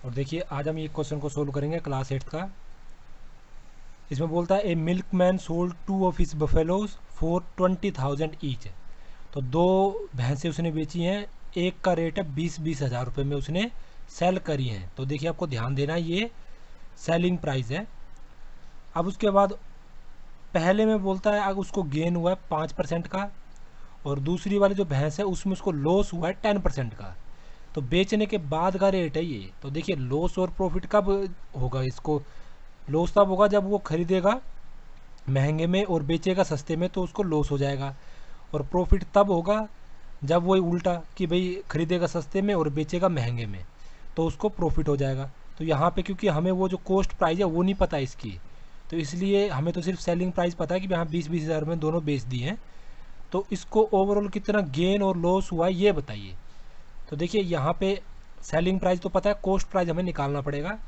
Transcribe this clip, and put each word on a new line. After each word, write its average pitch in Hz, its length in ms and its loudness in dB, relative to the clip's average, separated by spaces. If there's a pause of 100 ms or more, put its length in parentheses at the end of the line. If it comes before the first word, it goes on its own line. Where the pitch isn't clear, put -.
और 127 80 -6
देखिए, 139 280 -2
आज 143 260 -4
हम 160 100 -2
ये 156 100 -6
question 151 320 -4
को 147 100 -4
solve 143 220 -2
करेंगे 147 280 -2
class 135 320 -4
एट्थ 135 160 -2
का। 156 140 -6 (1700)
इसमें 151 180 0
बोलता 175 260 2
है, 208 80 2
"A 175 160 2
milkman 180 640 2
sold 170 440 -2
two 190 180 0
of 185 160 2
his - 160 4
buffaloes 160 640 2 (180)
for 165 240 2 (160)
twenty 185 380 2
thousand 143 500 0
each।" 131 240 -4 (680)
तो 143 80 -2
दो 139 240 2 (500)
भैंसें 135 340 0
उसने 170 220 -2
बेची 156 320 -2
हैं, 202 220 0 (320)
एक 175 240 -2
का 185 120 4
rate 165 260 0
है 170 160 -4
बीस, 165 240 -2
बीस 151 220 -2
हज़ार 123 240 -2
रुपये 135 200 -2
में 143 120 -2
उसने 175 320 -2 (420)
sell 180 300 2
करी 135 260 -2
हैं। 101 280 -6
तो 131 100 -6
देखिए, 147 240 -2
आपको 165 180 -4
ध्यान 127 280 -2
देना 143 180 0
है, 170 80 0
ये 180 300 -2 (680)
selling 175 380 2
price 135 340 -2
है। 190 160 -4 (1080)
अब 170 120 2
उसके 202 240 2
बाद 196 280 6 (960)
पहले 190 320 4
में 220 180 4
बोलता 190 280 2
है, 208 100 4
अगर 196 180 0
उसको 190 240 -2
gain 156 320 0
हुआ 175 160 2
है - 180 -4
पाँच 156 220 -2
परसेंट 170 360 -2
का, 202 240 -4 (760)
और 143 140 0
दूसरी 180 380 0
वाली 202 180 6
जो 196 100 2
भैंस 147 340 0
है, 208 60 0
उसमें 190 280 -2
उसको 180 180 -2
loss 165 420 2
हुआ 170 140 -2
है 185 60 0
टेन 208 260 2
परसेंट 127 340 0
का। - 200 -10 (640)
तो 151 60 -2
बेचने 190 440 2
के 208 120 -2
बाद 165 400 0
का 190 120 6
rate 170 280 2
है 160 60 0
ये। 104 280 -6 (100)
तो 139 80 -8
देखिए, 143 260 -2
loss 135 440 0
और 185 100 2
profit 185 360 0
कब 202 240 4 (460)
होगा 127 260 0
इसको? 139 400 0 (680)
Loss 160 240 2
तब 202 160 8
होगा, 190 180 6
जब 202 160 4
वो 202 160 0
खरीदेगा 180 540 2 (960)
महंगे 147 380 2
में 190 160 4
और 170 200 2
बेचेगा 175 400 2
सस्ते 156 320 -2
में, 175 140 0
तो 180 140 -2
उसको 175 200 -2
loss 151 280 2
हो 143 60 0
जाएगा। 139 360 -2 (600)
और 143 100 -2
profit 180 500 4
तब 202 180 8
होगा, 196 360 2 (560)
जब 165 200 4
वही 190 180 6
उल्टा, 175 340 2 (220)
कि 185 100 0
भाई, 180 340 0 (100)
खरीदेगा 165 360 2
सस्ते 175 340 0
में 202 120 2
और 160 160 4
बेचेगा 156 400 2
महंगे 120 360 0
में, 101 180 -6 (540)
तो 165 80 2
उसको 165 240 0
profit 160 380 2
हो 147 100 4
जाएगा। 135 320 0 (280)
तो 160 60 -6
यहाँ 160 280 2
पे, 190 100 0
क्योंकि 196 280 0
हमें 165 220 2
वो 185 180 2
जो 180 80 -2
cost 190 360 2
price 170 260 2
है, 202 60 4
वो 170 180 2
नहीं 190 120 4
पता 185 240 2
इसकी, 113 380 -6 (520)
तो 160 80 -2
इसलिए 190 520 2
हमें 156 240 0
तो 180 80 -2
सिर्फ 175 180 -2
selling 175 320 0
price 175 240 0
पता 170 200 -2
है 190 60 0
कि 196 60 -6
भाई, 185 100 2
हाँ, 165 100 0
बीस, 156 200 -2
बीस 160 160 0
हज़ार 156 220 0
में 165 140 -2
दोनों 156 260 0
बेच 143 180 0
दिए 127 260 -2
हैं। 226 100 -4 (720)
तो 196 200 0
इसको 214 300 2 (120)
overall 202 380 4
कितना 208 280 0 (100)
gain 185 340 2
और 190 140 2
loss 180 340 2
हुआ 165 140 2
है, 190 80 2
ये 196 180 4
बताइए। 104 440 -4 (720)
तो 147 60 -6
देखिए, 175 260 2
यहाँ 165 380 2
पे 196 220 2 (420)
selling 175 360 2
price 180 220 2
तो 190 80 -4
पता 185 200 2
है, 202 140 2
cost 190 240 4
price 180 220 2
हमें 165 140 0
निकालना 143 380 -2
पड़ेगा। 143 360 -4 (100)